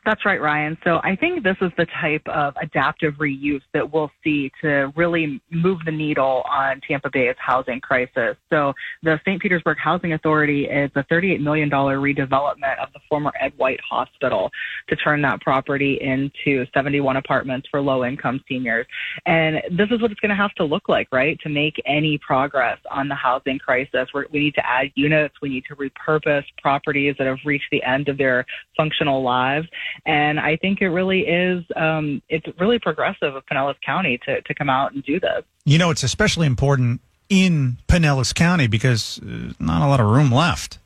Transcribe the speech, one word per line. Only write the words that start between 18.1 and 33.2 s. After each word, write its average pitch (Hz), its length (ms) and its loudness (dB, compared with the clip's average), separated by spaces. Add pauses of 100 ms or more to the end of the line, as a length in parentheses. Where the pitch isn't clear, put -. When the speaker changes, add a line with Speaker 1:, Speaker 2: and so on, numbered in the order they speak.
Speaker 1:
seniors. 123 380 -2 (400)
And 160 300 2 (200)
this 202 140 2
is 233 100 0
what 220 120 0
it's - 80 -12
gonna 208 160 0
have 202 180 0
to 180 100 0
look 151 240 -2
like, 135 220 2
right, 135 300 0
to - 80 -8
make 147 360 -2
any 151 340 0
progress 135 600 0 (140)
on 139 160 -4
the 139 80 -4
housing 131 420 -2
crisis. 131 560 0
We're, 139 180 -4
we 147 60 -2
need 147 160 0
to - 100 0
add 131 300 0
units. 151 480 2
We 147 60 -4
need 131 160 -6
to 147 100 -16
repurpose 147 680 -2 (180)
properties 143 560 0
that 131 80 0
have 131 180 -2
reached 143 280 -2
the 139 100 0
end 135 260 0
of 139 100 -4
their 127 280 2 (300)
functional 151 480 0
lives. 131 420 0 (380)
And 151 340 2
I 156 180 0
think 196 260 -2
it 196 60 2
really 185 320 0
is, 180 440 0 (100)
um, 156 540 0
it's 156 160 -4 (160)
really 226 180 2
progressive 151 560 -2